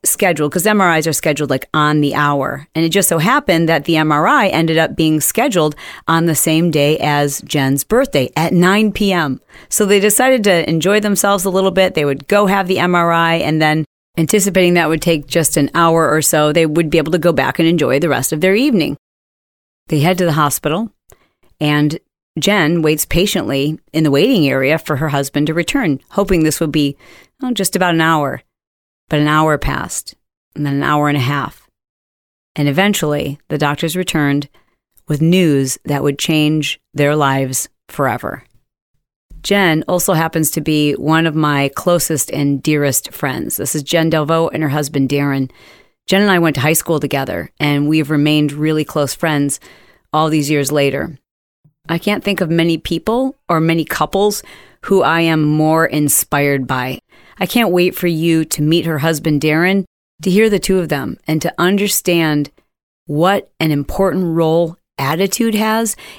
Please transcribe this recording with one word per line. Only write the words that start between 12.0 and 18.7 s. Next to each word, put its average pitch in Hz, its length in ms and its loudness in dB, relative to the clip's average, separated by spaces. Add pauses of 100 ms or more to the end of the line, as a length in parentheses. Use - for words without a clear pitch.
would 139 220 -4
go 202 180 4
have 196 200 0
the 190 120 0
M 180 160 0
R 170 180 2
I, 165 220 2
and 156 260 0
then 156 240 2 (320)
anticipating 180 580 2
that 170 140 2
would 160 140 -2
take 165 240 0
just 160 320 0
an 143 160 2
hour 165 340 4
or 151 140 0
so, 151 280 2
they 165 140 2
would 160 240 0
be 165 100 2
able 156 140 0
to 180 60 2
go 165 140 2
back 131 260 -2
and 165 100 2
enjoy 147 300 2
the 165 100 0
rest 123 240 -2
of 156 80 -4
their 185 140 2
evening. 208 420 0 (920)